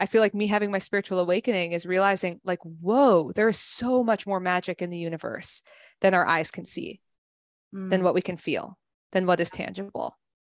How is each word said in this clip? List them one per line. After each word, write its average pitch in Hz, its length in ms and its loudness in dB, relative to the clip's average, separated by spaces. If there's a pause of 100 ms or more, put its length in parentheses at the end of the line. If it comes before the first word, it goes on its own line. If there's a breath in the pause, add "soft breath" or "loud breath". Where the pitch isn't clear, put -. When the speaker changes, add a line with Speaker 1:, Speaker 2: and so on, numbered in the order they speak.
Speaker 1:
I 202 60 0
feel 220 140 2
like 208 140 2
me 208 140 -2
having 208 220 0
my 196 80 0
spiritual 190 420 -2
awakening 180 520 0
is 170 140 -4
realizing, 190 580 0
like, 180 180 -2
whoa, 175 720 2
there 214 160 2
is 214 100 0
so 254 460 0
much 226 220 0
more 196 140 -2
magic 180 420 -2
in 175 80 -4
the 175 80 -8
universe 165 640 -4 (380 soft breath)
than 190 140 6
our 175 120 4
eyes 165 240 2
can 175 140 -8
see, - 360 -6 (720)
than 190 280 -2
Speaker 2:
Mm. 185 40 2
Speaker 1:
what 170 100 4
we 185 80 0
can 180 140 -8
feel, 131 400 -6 (360)
than 185 120 0
what 180 160 4
is 170 100 -2
tangible. - 680 -10 (280)